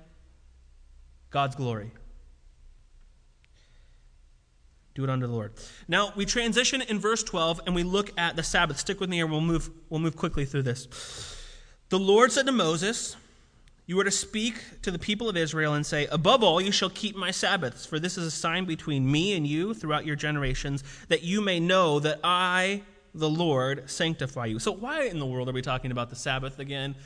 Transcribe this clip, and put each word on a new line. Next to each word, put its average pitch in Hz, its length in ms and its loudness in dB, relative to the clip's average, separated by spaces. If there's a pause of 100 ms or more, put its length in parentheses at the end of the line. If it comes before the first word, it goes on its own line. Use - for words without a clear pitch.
(1300)
God's 139 240 0
glory. 117 360 -4 (3000)
Do 135 100 -4
it 135 60 0
unto 127 160 0
the 120 80 -4
Lord. 107 200 -4 (340)
Now, 190 280 2
we 202 100 -2
transition 240 560 2
in 214 180 -2
verse 220 240 0
twelve 165 420 0
and 175 80 0
we 175 100 2
look 196 360 0
at 170 160 0
the 165 80 -2
Sabbath. 170 340 2
Stick 196 220 -4
with 185 100 -2
me 180 60 0
here, 165 100 2
we'll 156 160 0
move, 165 280 0 (200)
we'll 160 120 -2
move 160 160 0
quickly 156 280 -2
through 135 180 -2
this. 127 240 -4 (1000)
The 185 120 2
Lord 208 320 8
said 262 140 2
to 277 60 2
Moses, 180 640 0 (720)
"You 180 120 0
are 196 40 4
to 196 80 2
speak 220 440 -2 (280)
to 202 80 -2
the 175 80 -4
people 220 280 -2
of 196 80 -2
Israel 156 380 0
and 147 100 0
say, 147 240 0
'Above 190 360 6
all, 175 180 6
you 196 100 0
shall 190 200 0
keep 202 240 -6
my 185 160 -4
Sabbaths, 180 540 -2
for 156 140 -2
this 180 160 -4
is 175 100 -4
a 160 60 -4
sign 175 340 -2
between 147 460 0
me 196 220 4
and 156 140 0
you 170 260 -2
throughout 151 320 -4
your 151 100 -2
generations, 143 680 -2 (240)
that 160 160 2
you 190 180 0
may 185 180 2
know 170 400 6
that 151 240 0
I, 185 600 2 (320)
the 156 140 0
Lord, 139 600 0
sanctify 147 580 -2
you.'" 110 120 -2
So 208 120 -2
why 262 340 -4
in 180 120 -4
the 143 80 -2
world 127 240 -2
are 127 40 -4
we 127 100 -2
talking 127 280 -2
about 120 200 -4
the 123 40 -12
Sabbath 131 440 -4
again? 139 360 -6 (100)